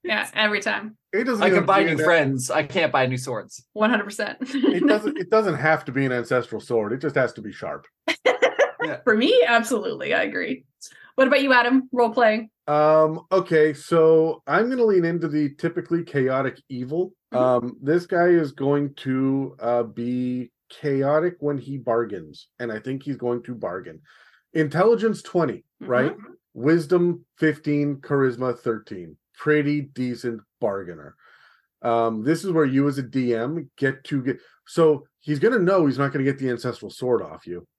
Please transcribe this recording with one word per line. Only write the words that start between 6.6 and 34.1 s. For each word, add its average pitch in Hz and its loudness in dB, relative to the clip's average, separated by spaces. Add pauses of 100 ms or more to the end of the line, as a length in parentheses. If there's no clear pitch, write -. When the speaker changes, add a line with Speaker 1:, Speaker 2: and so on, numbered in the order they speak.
Speaker 2:
sword. 110 -2
It 139 -4
just 143 -4
has 127 2
to 107 -14
be 95 -12
sharp. 76 -10 (960)
Speaker 3:
Yeah. 311 -6
Speaker 1:
For 214 2
me, 403 4
absolutely. 226 -2
I - 2
agree. - -6 (500)
What 262 4
about 277 4
you, 269 2
Adam? 254 4
Role 240 2
playing? 226 2 (160)
Speaker 2:
Um, 156 4 (100)
okay, 165 4
so 160 2
I'm 196 2
gonna 254 0
lean 190 4
into 170 -2
the 147 -2
typically 170 -4
chaotic 131 -2
evil. 135 -6 (200)
Speaker 1:
Mm-hmm. 127 2
Speaker 2:
Um, 120 -10
this 170 0
guy 175 2
is 165 4
going 143 -2
to, 135 -2
uh, 120 0
be 123 -6 (200)
chaotic 147 0
when 143 -4
he 139 -10
bargains, 104 -4 (100)
and 117 -8
I 107 -8
think 135 -10
he's 139 -6
going 120 -4
to 127 -10
bargain. 87 -10 (540)
Intelligence 190 2
twenty, 147 -2 (180)
Speaker 1:
Mm-hmm. 135 -12
Speaker 2:
right? 131 0 (380)
Wisdom 170 0 (140)
fifteen, 147 0
charisma 127 -2
thirteen. 101 -8 (200)
Pretty 147 0
decent 123 -8 (180)
bargainer. 87 -6 (680)
Um, 113 -2
this 165 -2
is 190 -4
where 156 2
you 135 0
as 135 -4
a 135 -6
D 123 -2
M 139 -6
get 135 -2
to 139 -4